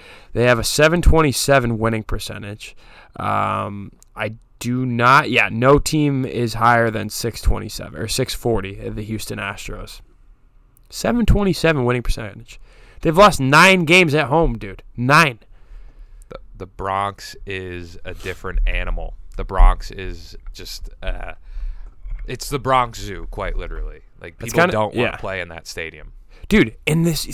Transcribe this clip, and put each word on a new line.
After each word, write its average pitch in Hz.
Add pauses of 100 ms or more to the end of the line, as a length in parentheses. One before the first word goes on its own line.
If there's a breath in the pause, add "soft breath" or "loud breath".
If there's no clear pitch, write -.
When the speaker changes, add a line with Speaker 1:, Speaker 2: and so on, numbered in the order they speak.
(340 soft breath)
Speaker 1:
They 117
have 123
a 113
seven 160
twenty-seven 139
winning 113
percentage. 104 (420 soft breath)
Um, 101 (240)
I 107 (240)
do 123
not, 123
yeah, 113
no 127
team 143
is 110
higher 117
than 104
six -
twenty-seven -
or 107
six -
forty 101
at 110
the 107
Houston 107
Astros. - (880)
Seven 226
twenty-seven 165
winning 123
percentage. 110 (420 soft breath)
They've 156
lost 196
nine 170
games 165
at 151
home, 139
dude. 98 (160)
Nine. 135 (920)
Speaker 2:
The, - (180)
the 92
Bronx 98 (100)
is 90
a 92
different 92
animal. 90 (240)
The 92
Bronx 92
is 90 (180)
just, - (140)
uh, 90 (920 soft breath)
it's 127
the 139
Bronx 120
Zoo, 92
quite 90
literally. 78 (200)
Like, 87
Speaker 1:
It's -
Speaker 2:
people 120
Speaker 1:
kinda, 180
Speaker 2:
don't 107
wanna 113
Speaker 1:
yeah. -
Speaker 2:
play 95
in 85
that 82
stadium. 78 (340 soft breath)
Speaker 1:
Dude, 127 (120)
in 160
this, 165